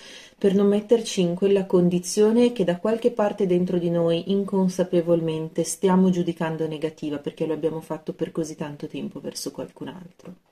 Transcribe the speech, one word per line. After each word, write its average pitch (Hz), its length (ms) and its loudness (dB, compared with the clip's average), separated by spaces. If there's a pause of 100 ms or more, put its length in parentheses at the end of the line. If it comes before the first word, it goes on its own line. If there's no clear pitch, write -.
(360)
per 196 160 2
non 202 140 4
metterci 214 540 2
in 175 160 0
quella 196 280 2
condizione 202 840 4
che 208 140 -2
da 175 140 0
qualche 226 340 0
parte 208 340 0
dentro 180 320 2
di 170 100 0
noi 170 440 0
inconsapevolmente 170 1300 0
stiamo 185 480 4
giudicando 165 560 -2
negativa, 156 520 -6
perché - 280 -6
lo 156 60 -4
abbiamo 156 280 -4
fatto 160 340 -10
per 165 180 -8
così 156 240 -6
tanto 147 320 -10
tempo 139 320 -10
verso 143 320 -10
qualcun - 360 -12
altro. 180 460 -18 (180)